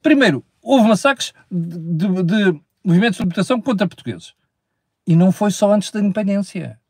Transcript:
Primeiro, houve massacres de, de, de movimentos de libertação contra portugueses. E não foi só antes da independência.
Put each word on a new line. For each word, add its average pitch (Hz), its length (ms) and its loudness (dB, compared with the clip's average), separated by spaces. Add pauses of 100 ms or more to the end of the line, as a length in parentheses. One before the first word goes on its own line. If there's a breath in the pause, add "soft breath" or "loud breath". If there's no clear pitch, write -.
Primeiro, 262 440 2 (180)
houve 233 260 4
massacres 247 440 0 (180 soft breath)
de, 170 280 -8
de, 175 440 -2
de 185 380 0 (240)
movimentos 190 320 2
de - 60 -8
libertação 208 380 -2
contra 202 260 -2
portugueses. - 460 -12 (760)
E 165 100 2
não 185 160 4
foi 208 180 -2
só 202 220 0
antes 208 180 -2
da 214 100 -6
independência. 196 880 -4